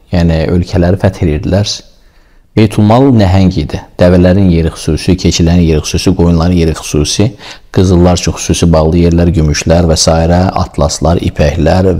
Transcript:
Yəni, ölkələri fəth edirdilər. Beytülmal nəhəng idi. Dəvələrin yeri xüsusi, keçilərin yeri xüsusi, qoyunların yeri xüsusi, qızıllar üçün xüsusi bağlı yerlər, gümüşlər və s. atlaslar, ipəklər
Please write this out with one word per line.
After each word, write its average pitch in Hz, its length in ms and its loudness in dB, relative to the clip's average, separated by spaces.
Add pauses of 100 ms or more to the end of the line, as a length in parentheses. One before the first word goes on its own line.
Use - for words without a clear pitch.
(120)
Yəni, 85 380 0
ölkələri 90 500 -2
fəth 98 220 -2
edirdilər. 85 480 -2 (880)
Beytülmal 107 500 2 (100)
nəhəng 95 400 2
idi. 85 220 -6 (180)
Dəvələrin 90 560 4
yeri 82 220 0
xüsusi, 82 420 -2
keçilərin 87 480 0
yeri 80 160 0
xüsusi, - 360 -4
qoyunların 85 360 0
yeri 82 240 0
xüsusi, 87 540 -2 (420)
qızıllar 90 460 2
üçün - 180 -4
xüsusi - 360 -2
bağlı 80 340 2
yerlər, 85 260 2
gümüşlər 82 560 0
və 80 80 0
s. - 140 0 (540)
atlaslar, - 580 -2
ipəklər 80 760 0